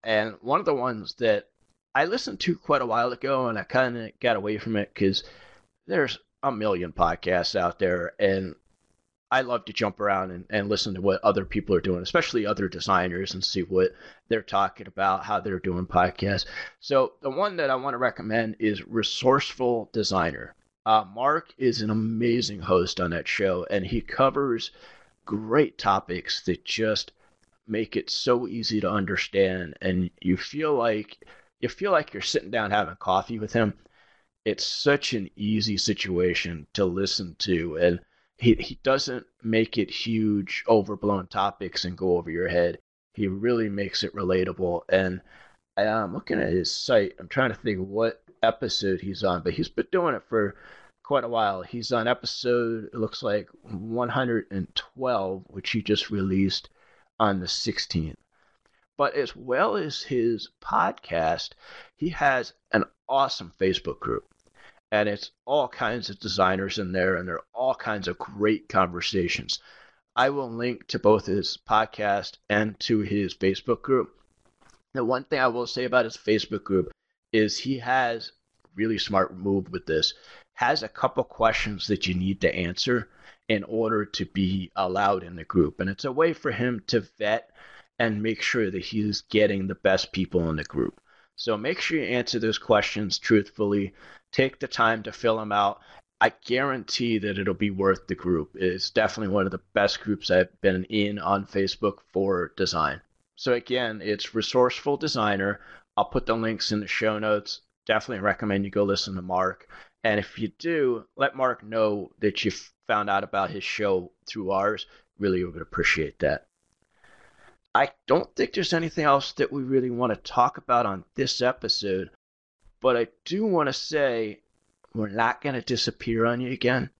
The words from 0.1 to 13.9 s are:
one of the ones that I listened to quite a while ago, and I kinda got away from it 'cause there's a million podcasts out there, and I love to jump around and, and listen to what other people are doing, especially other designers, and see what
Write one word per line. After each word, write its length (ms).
one 180
of 80
the 80
ones 460
that 280
I 120
listened 340
to 160
quite 260
a 40
while 260
ago, 340
and 100
I 60
kinda 480
got 160
away 220
from 160
it 220
'cause 260
there's 320
a 80
million 420
podcasts 600
out 240
there, 400
and 380
I 120
love 240
to 80
jump 260
around 320
and, 200
and 180
listen 260
to 60
what 240
other 200
people 300
are 60
doing, 200
especially 460
other 220
designers, 680
and 80
see 220
what 260